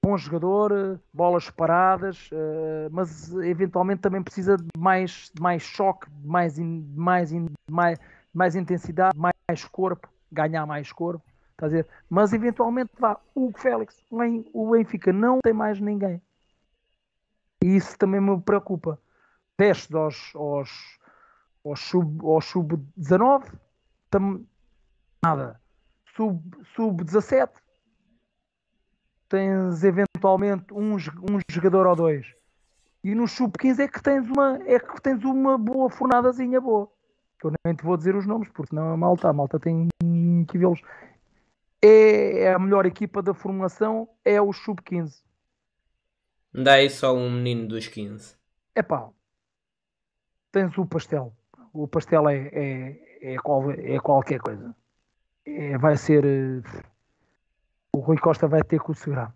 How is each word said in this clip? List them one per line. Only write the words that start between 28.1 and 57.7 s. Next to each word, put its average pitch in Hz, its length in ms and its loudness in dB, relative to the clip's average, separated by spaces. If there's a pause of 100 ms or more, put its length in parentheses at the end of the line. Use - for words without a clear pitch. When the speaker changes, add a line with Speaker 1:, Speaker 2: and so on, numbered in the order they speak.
Speaker 1:
tens 190 560 0
eventualmente 190 880 2
um, 208 220 -4
um 180 440 -4 (100)
jogador 180 380 4
ou 180 80 6
dois. 156 320 0 (720)
E 196 140 -4
no 233 140 0
sub-quinze 254 540 0
é 285 40 0
que - 160 -12
tens 269 260 0
uma, 269 360 2
é 247 120 4
que - 240 -6
tens 262 220 -2
uma 269 340 2
boa 254 320 0
fornadazinha 254 680 2
boa. 220 320 0 (480)
Que - 80 -4
eu 151 60 -2 (120)
nem 170 80 0
te 151 120 -8
vou 180 100 2
dizer 180 180 0
os 196 120 -2
nomes, 208 240 -4
porque - 260 -10
não 160 160 -2
a 165 60 -2
malta, 175 320 2
a 156 40 2
malta 143 240 -2
tem 165 300 0 (640)
que - 80 -4
vê-los. 175 240 2 (1000)
É, 214 600 8
é 190 120 4
a 185 60 2
melhor 196 260 4
equipa 196 360 -2
da 190 120 0
formação, 208 760 -4 (160)
é 208 160 6
o 202 100 2
sub-quinze. 175 720 -8 (1300)
Speaker 2:
Dá 131 180 4
aí 135 140 8
só 135 280 0
um 123 160 -2
menino 123 360 -2
dos 110 200 -8
quinze. 104 480 -14 (400)
Speaker 1:
Epá, 151 340 -4 (1400)
tens 190 260 0
o 190 80 0
Pastel. 143 480 -6 (400)
O 151 140 -8
Pastel 151 420 2
é, 139 240 -4
é, 135 800 -10
é, 127 40 -8
qual, 135 340 0
é 135 280 -4
qualquer 139 400 0
coisa. 110 360 -12 (680)
É, 156 360 -8
vai 147 180 4
ser, 147 260 4
eh, 135 380 -2 (1300)